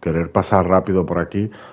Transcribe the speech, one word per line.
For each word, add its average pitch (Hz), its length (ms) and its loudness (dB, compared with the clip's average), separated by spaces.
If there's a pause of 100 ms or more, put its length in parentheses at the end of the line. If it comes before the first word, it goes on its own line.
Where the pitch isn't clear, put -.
querer 82 300 -4
pasar 95 380 2
rápido 92 380 2
por 85 120 -2
aquí 101 320 -4 (220)